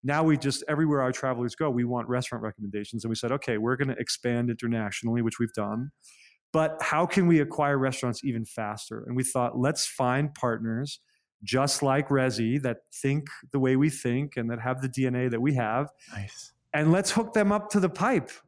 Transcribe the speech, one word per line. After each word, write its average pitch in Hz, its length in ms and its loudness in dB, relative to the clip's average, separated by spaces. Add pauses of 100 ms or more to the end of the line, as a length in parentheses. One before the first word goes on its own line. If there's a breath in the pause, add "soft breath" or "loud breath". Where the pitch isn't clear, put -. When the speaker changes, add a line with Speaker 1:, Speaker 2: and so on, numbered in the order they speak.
Speaker 1:
Now 147 220 2
we 156 140 6
just, 135 280 -2
everywhere 151 360 2
our 127 100 2
travelers 123 420 -2
go, 156 140 0
we 123 160 2
want 120 240 -4
restaurant 123 340 -2
recommendations. 104 600 -8
And 113 60 -2
we 113 40 0
said, 117 160 -4
"Okay, 127 280 -2
we're 120 180 0
gonna 135 220 -2
expand 120 500 -2
internationally," 117 720 -2
which 113 180 -2
we've 117 140 -2
done. 110 380 -4 (600 loud breath)
"But 160 300 0
how 156 240 2
can 180 220 4
we 165 140 8
acquire 143 360 2
restaurants 131 480 -2
even 113 220 -2
faster?" 110 600 -8
And 123 80 -6
we 127 80 0
thought, 123 360 0
"Let's 135 280 2
find 139 460 0
partners 113 680 -4 (440)
just 131 400 0
like 143 260 2
Resy 131 540 2
that 123 160 -2 (140)
think 143 340 -2 (260)
the 143 60 0
way 131 180 4
we 143 120 6
think 139 480 -2
and 117 140 -2
that 117 100 -6
have 127 200 -4
the 131 80 -2
D 131 180 0
N 123 80 0
A 127 140 2
that 117 120 0
we 139 140 2
have. 123 340 0 (220 loud breath)
Speaker 2:
Nice. - 420 -12 (200)
Speaker 1:
And 156 180 4
let's 196 200 4
hook 226 240 0
them 202 180 6
up 208 180 -2
to 208 100 4
the 185 100 4
pipe. 208 400 0 (180)